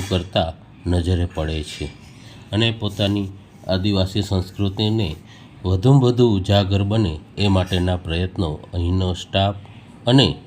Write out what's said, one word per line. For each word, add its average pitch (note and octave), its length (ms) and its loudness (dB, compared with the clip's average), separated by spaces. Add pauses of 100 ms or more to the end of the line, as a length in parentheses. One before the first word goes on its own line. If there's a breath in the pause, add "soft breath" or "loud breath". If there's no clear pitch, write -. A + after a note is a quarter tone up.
કરતા F2 440 -2 (340)
નજરે F2 380 0
પડે D#2 380 -4
છે - 220 -10 (640 loud breath)
અને A2+ 280 0
પોતાની G2+ 480 -2 (400)
આદિવાસી F#2+ 540 0
સંસ્કૃતિને G2 920 -2 (500 loud breath)
વધુમાં B2 360 4
વધુ B2 280 4
ઉજાગર G2+ 540 2
બને G2 360 0 (180)
એ G2+ 100 0
માટેના F#2 480 2
પ્રયત્નો F2 640 -4 (140)
અહીંનો F2+ 400 0
સ્ટાફ G2 420 -2 (520 loud breath)
અને A#2+ 280 4 (120)